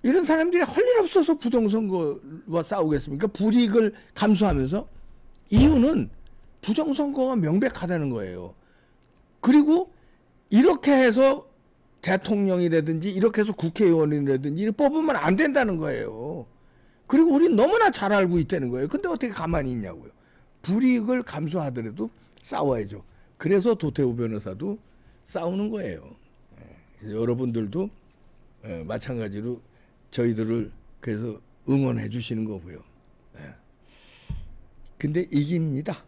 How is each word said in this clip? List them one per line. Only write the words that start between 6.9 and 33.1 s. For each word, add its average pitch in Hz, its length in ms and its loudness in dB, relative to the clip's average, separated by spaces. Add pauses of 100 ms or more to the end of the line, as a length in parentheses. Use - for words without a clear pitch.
명백하다는 175 760 -2
거예요. 92 440 -8 (920)
그리고 302 480 4 (560)
이렇게 277 420 4
해서 262 560 4 (540)
대통령이라든지 180 1120 0
이렇게 214 320 2
해서 208 120 -2
국회의원이라든지 151 1080 0
이렇게 214 120 -2
뽑으면 302 420 0
안 165 200 2
된다는 269 400 2
거예요. 123 680 -6 (600)
그리고 311 280 4
우린 330 200 4
너무나 381 360 4
잘 196 200 -4
알고 185 280 2
있다는 143 320 -2
거예요. 127 180 -4
근데 - 180 -4
어떻게 277 220 -4
가만히 160 440 -4
있냐고요. 104 380 -10 (520)
불이익을 240 640 0
감수하더라도 151 840 -6 (340)
싸워야죠. 107 640 -4 (320)
그래서 196 380 2
도태우 127 420 -2
변호사도 113 600 -6 (480)
싸우는 190 420 -4
거예요. 175 480 -10 (880)
예, 107 80 -10
여러분들도, 120 800 -4 (720)
예, 85 200 -12
마찬가지로 107 760 -8 (500)
저희들을 113 640 -2 (280)
그래서 110 380 -8 (300)
응원해 127 400 0
주시는 110 380 -6
거고요. 87 360 -14 (540)